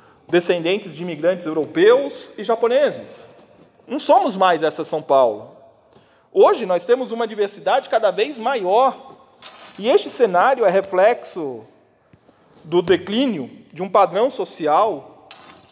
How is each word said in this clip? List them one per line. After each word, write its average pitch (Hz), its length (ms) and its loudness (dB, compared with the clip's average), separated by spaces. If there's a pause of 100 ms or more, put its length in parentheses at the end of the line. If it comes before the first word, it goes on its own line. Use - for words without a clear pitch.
(280)
descendentes 175 680 0
de 160 80 -12
imigrantes 175 420 -4
europeus 180 920 0
e 214 80 -12
japoneses. 233 840 -2 (560)
Não 269 140 -8
somos 370 360 2
mais 180 280 2
essa 156 200 -2
São 156 180 -6
Paulo. 123 540 2 (800)
Hoje 254 320 4
nós 180 180 -2
temos 240 280 -2
uma 226 140 -4
diversidade 208 640 -2
cada 220 240 0
vez 240 260 -4
maior. 226 800 -2 (640)
E 202 80 -6
este 302 220 2
cenário 233 560 2
é 190 40 4
reflexo 185 920 0 (1040)
do 170 160 0
declínio 180 680 0 (220)
de 156 100 -14
um 196 80 -8
padrão 196 400 2
social 170 1000 -2 (420)